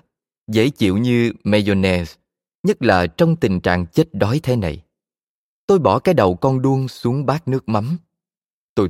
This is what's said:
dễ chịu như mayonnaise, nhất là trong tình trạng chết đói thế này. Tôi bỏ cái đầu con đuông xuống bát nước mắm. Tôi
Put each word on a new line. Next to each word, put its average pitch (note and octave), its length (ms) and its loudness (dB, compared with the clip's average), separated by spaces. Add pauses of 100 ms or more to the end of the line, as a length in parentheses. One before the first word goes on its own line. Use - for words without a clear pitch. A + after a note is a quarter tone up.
(480)
dễ A2 220 2
chịu G2 280 -2
như A#2+ 360 0 (100)
mayonnaise, F#2+ 720 0 (480)
nhất G3+ 180 -2
là F#2 260 2
trong E3 280 0
tình F#2+ 240 -2
trạng F2+ 260 0
chết - 280 -2
đói G2+ 300 -2
thế B2+ 120 -2
này. E2 280 -6 (840)
Tôi G3 120 2
bỏ A2+ 200 2
cái F#3 140 0
đầu G2 220 2
con C3+ 260 -2
đuông C3+ 260 -2
xuống B2+ 380 -4
bát C#3 220 -4
nước C3 220 -6
mắm. A2+ 280 -2 (800)
Tôi G2 140 0